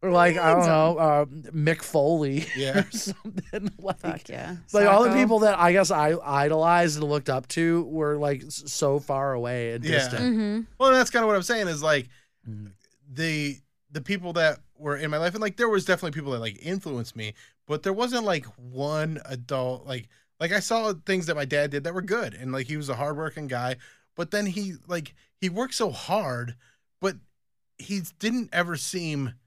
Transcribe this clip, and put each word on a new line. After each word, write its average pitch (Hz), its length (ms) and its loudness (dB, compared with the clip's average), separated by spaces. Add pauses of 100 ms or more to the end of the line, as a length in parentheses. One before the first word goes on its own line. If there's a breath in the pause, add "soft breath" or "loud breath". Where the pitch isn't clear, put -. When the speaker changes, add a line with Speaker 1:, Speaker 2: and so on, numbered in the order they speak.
Speaker 1:
or, 185 80 2
like, 175 260 6
I 165 160 4
don't 175 100 6
Speaker 2:
Handsome. 165 60 4
Speaker 1:
know, 160 280 4
uh, 147 280 4 (260)
Mick 160 300 0
Foley 151 680 0
<laughs> - 60 -6
Speaker 3:
Yeah. 135 220 0
Speaker 1:
or - 120 -2
something. 202 880 -8
Like, 185 200 -6
Speaker 2:
Fuck - 300 -8
yeah. - 280 -10 (160)
Speaker 1:
like, 202 120 6
all 202 180 8
the 240 60 6
Speaker 2:
Sacco. 247 120 6
Speaker 1:
people 226 180 4
that 208 180 4
I 175 140 6
guess 190 200 4
I 156 300 2
idolized 156 800 2
and 151 100 -2
looked 147 200 -2
up 131 200 -2
to 165 360 0
were, 147 320 -2
like, 143 260 -2
s-, 143 280 -12
so 143 280 0
far 139 340 -2
away 120 400 -4
and 120 100 -6
Speaker 3:
Yeah. 156 80 -2
Speaker 1:
distant. 127 320 2
Speaker 2:
Mm-hmm. 220 380 0 (160)
Speaker 3:
Well, 262 140 6
that's 254 180 6
kinda 233 160 2
what 214 120 4
I'm 190 40 0
saying 214 280 0
is, 151 120 -4
like, 147 280 2 (380 soft breath)
Speaker 1:
Mm. 104 260 -12 (400)
Speaker 3:
the, 151 440 -4 (340)
the 143 100 -8
people 180 320 -6
that 160 260 2 (180)
were 147 200 -4
in 151 120 -4
my 151 80 -2
life, 170 180 0
and, 220 60 -4
like, 208 140 -2
there 233 140 2
was 202 160 0
definitely 175 260 0
people 139 220 -6
that, 120 60 -4
like, 113 220 -8
influenced 151 540 -6
me, 107 180 -8 (320 soft breath)
but 151 180 -6
there 196 100 0
wasn't, 240 320 -2
like, 165 200 0 (120)
one 147 680 -4
adult, 127 640 -6
like, 127 220 -10 (320)
like, 165 100 -2
I 202 80 2
saw 220 340 0 (120)
things 185 220 -2
that 165 100 0
my 143 80 -2
dad 147 260 0
did 143 140 -4
that 170 80 -6
were 185 80 -6
good, 180 320 -4
and, 131 180 -8
like, 131 160 -4
he 151 80 -6
was 147 140 -8
a 127 60 -2
hardworking 151 520 -6
guy, 127 300 -4 (400 soft breath)
but 170 140 -6
then 208 160 0
he, 190 260 -4 (140)
like, 165 280 -8 (240)
he 190 80 -2
worked 220 280 -4
so 220 160 0
hard, 127 640 -4 (440)
but 190 160 -2 (640)
he 202 240 -6 (180)
didn't 226 320 -2
ever 175 240 -2
seem 147 600 -4 (120)